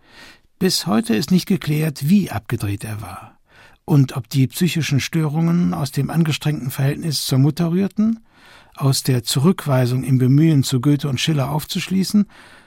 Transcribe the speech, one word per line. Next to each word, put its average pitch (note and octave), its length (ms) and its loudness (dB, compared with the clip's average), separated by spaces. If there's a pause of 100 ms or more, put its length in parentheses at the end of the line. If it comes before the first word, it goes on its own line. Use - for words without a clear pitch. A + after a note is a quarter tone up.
(580)
Bis - 280 -2
heute A3 300 0
ist G3 140 -2
nicht F3+ 160 2
geklärt, D3+ 600 -2
wie F#3+ 220 4
abgedreht G#2 540 -6
er G#2+ 160 -10
war F#2 380 -16 (480)
und C#3+ 300 2
ob A#2+ 120 -6
die C3 180 2
psychischen C#3+ 540 -2
Störungen E3 760 0
aus D3+ 160 -4
dem C#3 200 -4
angestrengten D3+ 600 -2
Verhältnis C#3+ 560 -2
zur C3 120 0
Mutter D#3 340 2
rührten, G#3+ 480 0 (560)
aus C3+ 260 0
der B2+ 220 0
Zurückweisung C3 800 0
im C3 140 2
Bemühen, C#3 440 4
zu C3 180 -2
Goethe D3 280 0
und C3 120 -4
Schiller C#3+ 300 -2
aufzuschließen, F#3 760 0 (400)